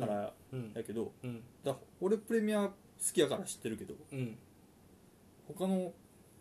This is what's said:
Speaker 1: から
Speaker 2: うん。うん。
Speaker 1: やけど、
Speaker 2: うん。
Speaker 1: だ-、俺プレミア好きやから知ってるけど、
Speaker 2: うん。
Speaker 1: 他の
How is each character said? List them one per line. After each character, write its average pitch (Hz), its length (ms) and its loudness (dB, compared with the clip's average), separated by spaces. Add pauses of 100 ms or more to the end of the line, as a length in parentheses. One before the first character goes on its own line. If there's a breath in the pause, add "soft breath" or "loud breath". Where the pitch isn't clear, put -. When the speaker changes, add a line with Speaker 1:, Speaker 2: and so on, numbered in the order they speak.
Speaker 1:
か 117 60 0
ら 104 280 0 (180)
Speaker 2:
う 131 40 -4
ん。 - 20 -4
う 123 40 -2
ん。 110 120 -8
Speaker 1:
や 113 80 -4
け - 100 -6
ど、 113 200 -2 (100)
Speaker 2:
う 127 60 -6
ん。 117 160 -6 (180)
Speaker 1:
だ-、 139 140 0 (240)
俺 202 180 4
プ 226 160 -2
レ 226 60 6
ミ 214 120 2
ア 202 140 4
好 196 80 -4 (380)
き - 80 6
や 143 80 8
か 143 80 0
ら 98 80 -2
知 - 140 -8
っ - 20 -20
て 123 80 -2
る 110 80 -2
け 101 80 -8
ど、 - 100 -10 (180)
Speaker 2:
う 139 40 -6
ん。 120 200 -2 (1080)
Speaker 1:
他 170 220 -2
の 185 240 2 (480)